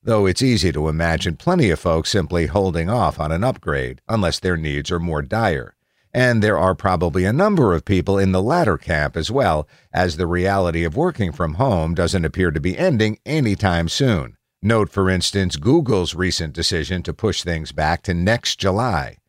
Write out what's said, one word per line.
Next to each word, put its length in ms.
though 240
it's 160
easy 300
to 160
imagine 480
plenty 340
of 80
folks 320
simply 360
holding 440
off 300
on 100
an 140
upgrade, 640
unless 320
their 160
needs 340
are 80
more 240
dire. 540
And 300
there 160
are 160
probably 500
a 100
number 400
of 100
people 340
in 140
the 100
latter 360
camp 380
as 140
well, 380
as 240
the 100
reality 560
of 140
working 360
from 220
home 400
doesn't 300
appear 260
to 100
be 160
ending 480
anytime 640
soon. 480
Note, 300
for 180
instance, 460
Google's 600
recent 380
decision 500
to 80
push 320
things 260
back 320
to 120
next 420
July. 600